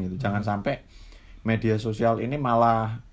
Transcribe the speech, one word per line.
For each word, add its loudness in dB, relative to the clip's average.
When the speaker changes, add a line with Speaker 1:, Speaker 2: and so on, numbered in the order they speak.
Speaker 1:
gitu. -4
Jangan -2
Speaker 2:
Mhm. -2
Speaker 1:
sampai -2
media 2
sosial 0
ini -4
malah 2